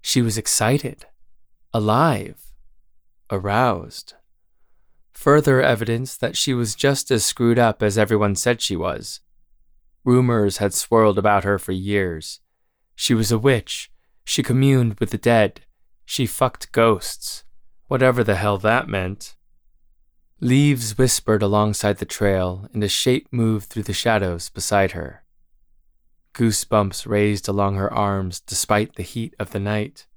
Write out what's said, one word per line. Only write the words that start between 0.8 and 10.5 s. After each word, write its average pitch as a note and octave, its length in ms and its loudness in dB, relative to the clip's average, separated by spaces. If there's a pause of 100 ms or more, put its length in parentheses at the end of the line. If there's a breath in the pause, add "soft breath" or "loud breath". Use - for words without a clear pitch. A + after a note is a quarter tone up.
alive, G#2+ 760 0 (800)
aroused. G2+ 840 -2 (960)
Further C#3+ 480 4
evidence A#2 560 0
that - 220 -4
she C3+ 160 -2
was A#2+ 200 -2
just - 360 0
as A2+ 120 2
screwed A#2 360 0
up A#2 240 2
as G#2 160 0
everyone G#2 360 2
said A#2+ 280 -2
she G2 140 -4
was. E2 440 -6 (840)
Rumors A#2+ 520 4